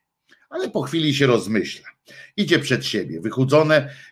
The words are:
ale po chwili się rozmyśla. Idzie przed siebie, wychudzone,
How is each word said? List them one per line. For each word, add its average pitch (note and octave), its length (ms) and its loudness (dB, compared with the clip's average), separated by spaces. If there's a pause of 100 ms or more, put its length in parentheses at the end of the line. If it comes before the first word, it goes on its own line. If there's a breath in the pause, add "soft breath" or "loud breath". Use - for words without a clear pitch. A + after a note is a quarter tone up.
(500 soft breath)
ale E4+ 200 -6
po F#3+ 120 -4
chwili D3 340 -2
się C#3 120 4
rozmyśla. G#2+ 640 0 (480 loud breath)
Idzie D#3+ 220 2
przed B2+ 260 -2
siebie, E2 360 -6
wychudzone, C#3 720 2 (180 loud breath)